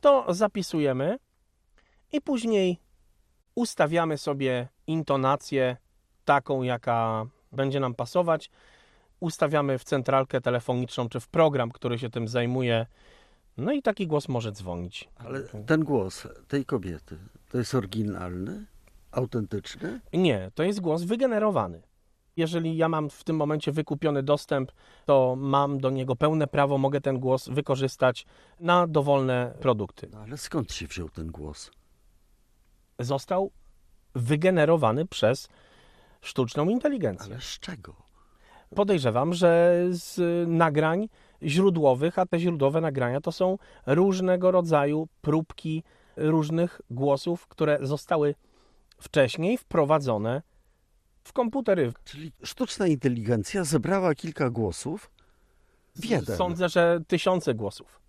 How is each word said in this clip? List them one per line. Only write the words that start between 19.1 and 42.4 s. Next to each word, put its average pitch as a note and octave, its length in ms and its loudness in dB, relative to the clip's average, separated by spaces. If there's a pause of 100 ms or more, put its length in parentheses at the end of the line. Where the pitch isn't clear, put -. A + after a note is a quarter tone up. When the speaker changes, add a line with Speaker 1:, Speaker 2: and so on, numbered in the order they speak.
Speaker 2:
Autentyczny? A#2 880 -6 (140)
Speaker 1:
Nie, A#2+ 420 0
to D3+ 80 -2
jest G3+ 160 -2
głos E3+ 240 -2
wygenerowany. G3+ 800 0 (560)
Jeżeli E3 400 -2
ja D#3+ 120 2
mam D3+ 200 -2
w - 140 -20
tym E3 120 -2
momencie D3+ 360 -2
wykupiony D3 520 -2
dostęp, C#3+ 480 0 (340)
to C3 340 4
mam C#3 400 2
do C3 100 0
niego C3 260 -2
pełne D3+ 320 2
prawo, C#3+ 300 2
mogę C#3 240 0
ten C3+ 180 -2
głos C3 300 0
wykorzystać C3 760 0 (340)
na F3 280 4
dowolne C3+ 720 2
produkty. G#2+ 520 -2
Speaker 2:
No G#2+ 80 -18
ale A2 180 -14
skąd - 360 -6
się - 140 -10
wziął E2 220 -10
ten D#2+ 180 -10
głos? D2+ 440 -14 (1300)
Speaker 1:
Został C#3+ 520 -2 (640)
wygenerowany D3+ 880 2
przez - 440 0 (720)
sztuczną C#3+ 480 -2
inteligencję. G#3+ 560 -2
Speaker 2:
Ale A2 160 -14
z - 180 -14
czego? G#2 360 -14 (800)
Speaker 1:
Podejrzewam, D#3 580 2
że F3 460 6 (100)
z F3+ 300 -8 (300)
nagrań E3 600 2 (340)
źródłowych, D#3 760 4
a F#3 60 4
te F3 140 0
źródłowe E3 420 2